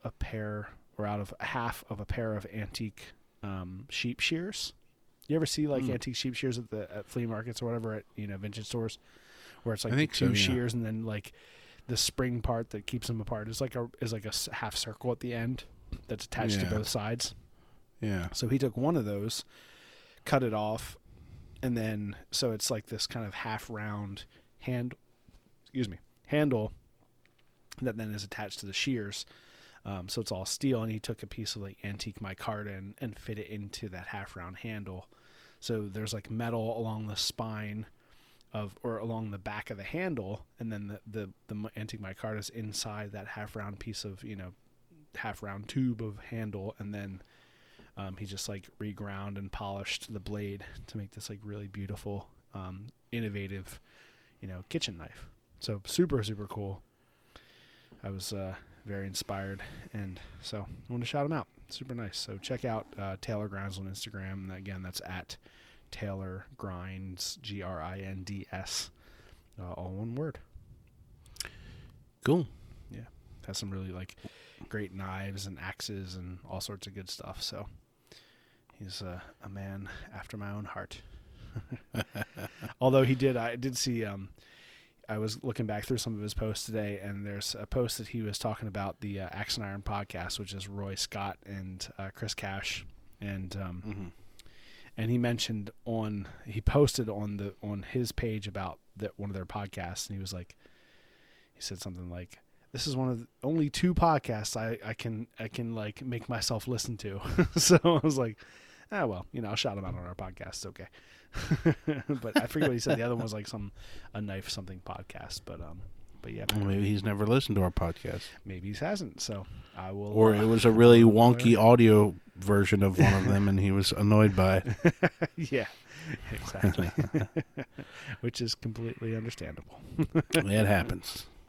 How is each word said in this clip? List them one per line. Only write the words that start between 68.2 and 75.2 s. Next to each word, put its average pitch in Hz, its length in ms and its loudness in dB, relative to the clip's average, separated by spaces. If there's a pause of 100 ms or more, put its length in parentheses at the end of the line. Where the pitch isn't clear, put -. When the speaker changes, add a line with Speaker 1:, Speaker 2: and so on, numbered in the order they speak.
Speaker 1:
D 95 260 -8
S, - 400 -6 (720)
uh, 90 120 -8
all 90 180 -8
one 110 240 -6
word. 147 240 -6 (1900)
Speaker 2:
Cool. 151 220 4 (440)
Speaker 1:
Yeah. 101 100 -12 (460)
Has 98 120 -8
some 101 120 -6
really, 95 220 -6
like, 90 240 -12 (520)
great 104 260 -6
knives 98 520 -8